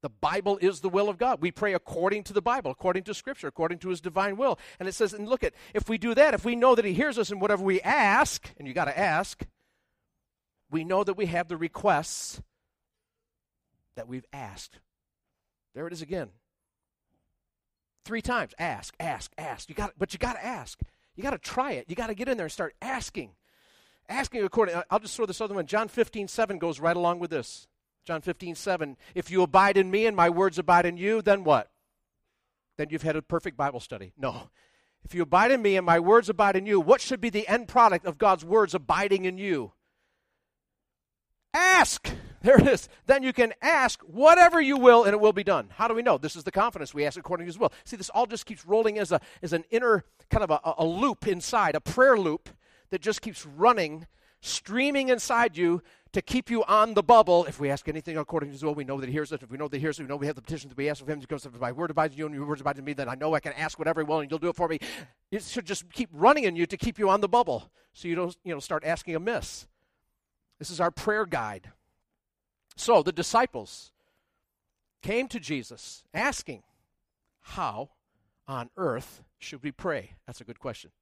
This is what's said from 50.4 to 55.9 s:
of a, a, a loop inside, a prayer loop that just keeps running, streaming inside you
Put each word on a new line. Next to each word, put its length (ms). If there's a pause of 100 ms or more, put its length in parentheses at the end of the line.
of 40
a, 140
a, 140
a 80
loop 420
inside, 480
a 60
prayer 360
loop 300 (440)
that 100
just 200
keeps 240
running, 640 (320)
streaming 680
inside 480
you 260 (300)